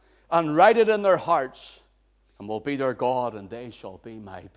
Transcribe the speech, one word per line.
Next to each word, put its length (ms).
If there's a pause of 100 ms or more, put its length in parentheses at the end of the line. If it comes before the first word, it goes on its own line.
(300)
and 240
write 220
it 120
in 140
their 140
hearts, 640 (580)
and 100
will 120
be 160
their 160
God, 420
and 140
they 220
shall 280
be 200
my 240 (140)